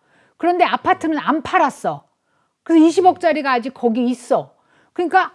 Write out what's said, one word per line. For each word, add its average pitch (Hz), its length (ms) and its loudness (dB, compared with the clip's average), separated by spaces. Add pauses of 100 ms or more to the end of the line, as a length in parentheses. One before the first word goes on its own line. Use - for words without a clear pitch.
(360)
그런데 349 280 0
아파트는 294 540 -2
안 254 240 -2
팔았어. 220 640 -4 (580)
그래서 320 220 4
이십억짜리가 330 640 0
아직 247 220 -4
거기 240 360 -2
있어. 226 440 -4 (380)
그러니까 349 420 -2